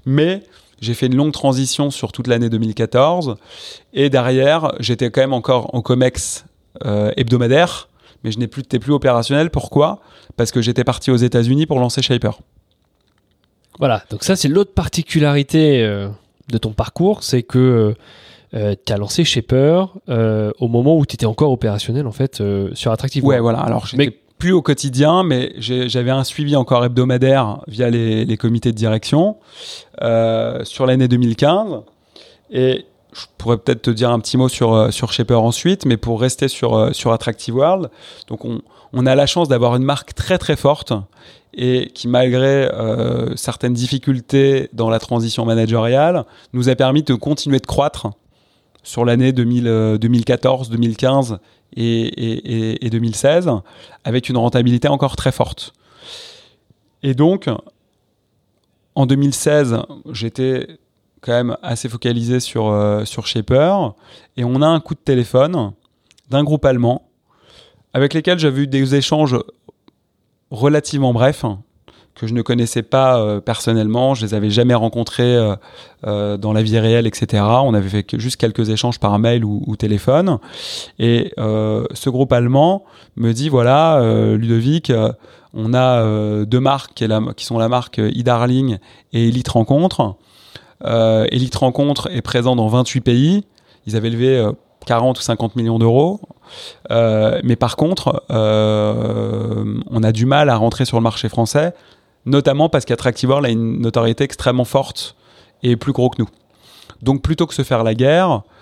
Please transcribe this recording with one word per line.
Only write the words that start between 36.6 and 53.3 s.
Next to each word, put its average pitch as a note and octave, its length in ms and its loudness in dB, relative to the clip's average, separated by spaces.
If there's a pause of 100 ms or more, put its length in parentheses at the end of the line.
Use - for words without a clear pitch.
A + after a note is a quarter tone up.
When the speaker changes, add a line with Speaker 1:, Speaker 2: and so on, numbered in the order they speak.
Speaker 1:
euh, A2 160 2
sur - 220 -2
Attractive A2+ 420 -6
World, D#3+ 340 0 (380)
donc - 160 -12
on, A#2 180 -8 (300)
on B2 140 0
a C3 100 4
la C#3+ 100 4
chance E3 220 0
d'avoir B2 280 2
une B2+ 80 0
marque C#3 300 -4
très, - 240 -2
très D#3+ 200 -2
forte - 340 0 (640)
et B2 400 -2
qui, - 160 -8
malgré, B2+ 640 2
euh, A#2+ 640 -2
certaines B2 360 -4
difficultés C3+ 1000 0
dans A2+ 160 -2
la A2+ 100 0
transition A2+ 460 -4
managériale, A#2 800 2 (260)
nous B2 160 -2
a C3 80 4
permis C3+ 280 2
de C#3+ 100 0
continuer C#3 460 -2
de - 60 -8
croître - 420 -2 (760)
sur A#2+ 220 -4
l'année B2+ 260 4
deux B2+ 140 0
mille, A#2+ 220 0
euh, A2 300 2
deux A2+ 120 0
mille A#2+ 160 2
quatorze, B2+ 440 0
deux A2+ 80 -4
mille A#2 200 0
quinze C3 420 0 (360)
et, A#2 80 -4
et, A2+ 880 -4
et, - 140 -6
et A#2 40 -4
deux A2+ 100 -2
mille A2+ 160 -2
seize, E3 340 2 (540)